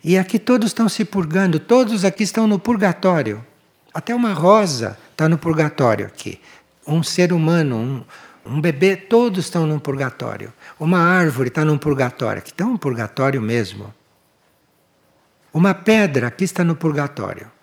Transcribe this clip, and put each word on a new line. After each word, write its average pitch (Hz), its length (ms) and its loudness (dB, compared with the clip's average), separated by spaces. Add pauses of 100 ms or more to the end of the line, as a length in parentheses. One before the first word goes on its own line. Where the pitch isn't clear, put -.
E 175 140 2
aqui 185 200 -2
todos 240 300 2
estão 226 180 0
se 214 160 -2
purgando, 175 560 0
todos 226 460 2
aqui 196 200 0
estão 220 220 0
no 208 120 2
purgatório. 170 840 0 (500)
Até 233 220 -6
uma 233 200 -2
rosa 151 640 2 (120)
está 160 200 0
no 165 80 2
purgatório 147 680 0
aqui. - 340 -14 (480)
Um 156 160 0
ser 180 300 0
humano, 160 440 2
um, 120 280 -6 (400)
um 143 160 -4
bebê, 170 360 0
todos 220 500 0
estão 165 200 -2
no 151 140 -2
purgatório. 131 720 -8 (260)
Uma 170 200 2
árvore 165 500 2
está 156 160 -2
num 151 140 2
purgatório, 123 640 -2
que - 100 -20
tem 185 140 -4
um 247 100 -2
purgatório 131 640 -4
mesmo. 107 540 -6 (1600)
Uma 185 220 4
pedra 190 540 2
aqui 151 180 -4
está 180 180 -2
no 165 140 2
purgatório. 143 720 -4 (120)